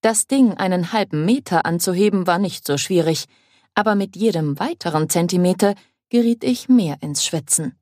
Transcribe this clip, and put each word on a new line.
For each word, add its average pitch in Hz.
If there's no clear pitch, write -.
Das 220
Ding 262
einen 180
halben 185
Meter 196
anzuheben 180
war 175
nicht 190
so 143
schwierig, 165
aber 208
mit 196
jedem 170
weiteren 156
Zentimeter 180
geriet 233
ich -
mehr 233
ins 147
Schwitzen. -